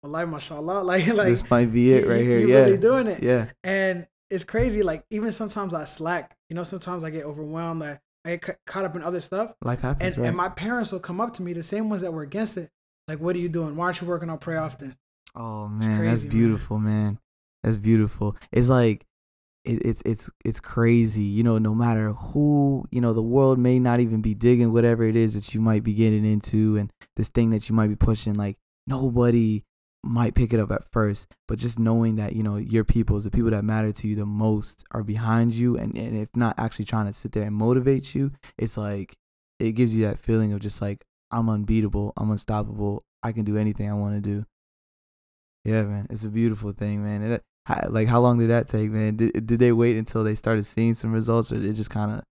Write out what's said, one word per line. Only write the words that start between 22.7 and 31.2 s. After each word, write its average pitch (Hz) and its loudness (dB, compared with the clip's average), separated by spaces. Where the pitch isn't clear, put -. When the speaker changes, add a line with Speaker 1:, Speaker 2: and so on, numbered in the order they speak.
Speaker 2:
you 123 -2
know, 117 4
the 110 0
world 131 4
may 127 4
not 120 4
even 113 2
be 107 0
digging 120 4
whatever 117 4
it 110 2
is 113 4
that 104 -8
you 110 0
might 110 2
be 110 0
getting 107 4
into 107 2
and 101 -4
this 110 -2
thing 117 2
that 107 -2
you 113 0
might 107 4
be 104 0
pushing, 107 2
like, 101 -4
nobody 120 2
might 120 0
pick 120 4
it 113 4
up 101 -2
at 98 -4
first, 104 -2